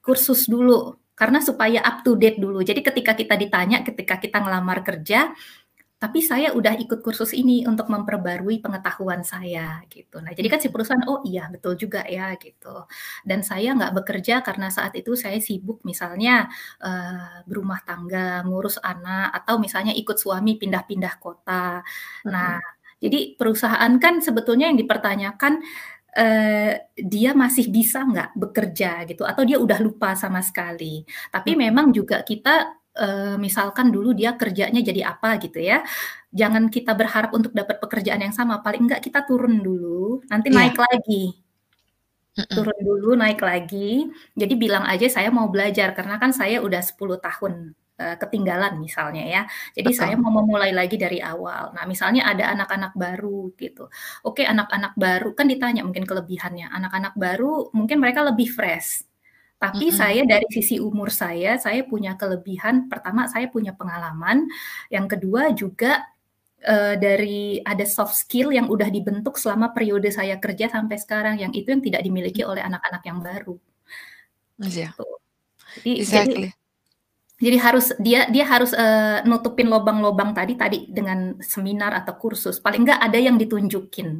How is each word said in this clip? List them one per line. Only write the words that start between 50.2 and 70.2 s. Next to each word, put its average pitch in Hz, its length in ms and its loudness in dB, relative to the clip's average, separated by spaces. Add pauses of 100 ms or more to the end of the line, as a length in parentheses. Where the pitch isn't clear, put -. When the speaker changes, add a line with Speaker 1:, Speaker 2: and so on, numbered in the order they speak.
Speaker 1:
memulai 214 420 4
lagi 180 240 0
dari 180 240 -2
awal." 175 540 -8
Nah, 170 100 -8
misalnya 190 400 2
ada 196 300 2
anak-anak 196 420 -4
baru 185 640 -6
gitu. - 260 -12 (400)
Oke, 226 220 -2
anak-anak 202 500 -2
baru 190 400 0
kan 285 80 4
ditanya 254 400 2
mungkin 185 220 -4
kelebihannya. 175 640 -8
Anak-anak 190 480 -6
baru 240 560 0
mungkin 220 260 2
mereka 254 240 2
lebih 240 240 2
fresh. 175 540 -4 (560)
Tapi 202 300 0
Speaker 2:
Hmm. 302 120 2
Speaker 1:
saya 214 220 4
dari 214 300 4
sisi 220 260 0
umur 208 320 -4
saya, 180 480 -2
saya 233 260 -2
punya 208 320 -4
kelebihan, 196 720 -2
pertama 220 380 -2
saya 247 240 -4
punya 208 240 -4
pengalaman, 175 680 0 (420)
yang 196 220 -2
kedua 214 440 2
juga, 226 520 -2 (560)
eee, 208 320 2 (100)
dari 202 340 2 (340)
ada 202 140 -2
soft 208 360 -2
skill 254 320 0
yang 233 200 4
udah 208 220 2
dibentuk 202 460 -4
selama 220 340 0
periode 208 380 2
saya 196 300 -2